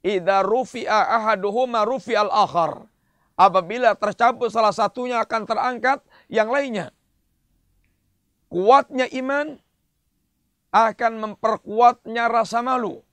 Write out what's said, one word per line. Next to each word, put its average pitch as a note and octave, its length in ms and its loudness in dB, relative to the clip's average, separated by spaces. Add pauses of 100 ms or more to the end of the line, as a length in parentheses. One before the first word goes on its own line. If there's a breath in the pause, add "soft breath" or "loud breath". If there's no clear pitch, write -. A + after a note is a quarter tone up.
Idza F#3+ 400 0
rufi'a A3 720 0
ahaduhuma A3 640 -2
rufi'al G#3 460 -2
akhar. E3+ 560 0 (480)
Apabila F#3+ 640 4
tercabut A3+ 560 0
salah G#3+ 240 0
satunya A#3+ 480 -2
akan A3 200 -4
terangkat B3 560 -2 (300 soft breath)
yang A3 180 0
lainnya. A#3+ 460 -4 (1500)
Kuatnya B3+ 640 2
iman C#4 460 -4 (1120)
akan A3+ 500 0
memperkuatnya A3+ 1080 0
rasa A#3 320 0
malu. B3 400 -4 (120)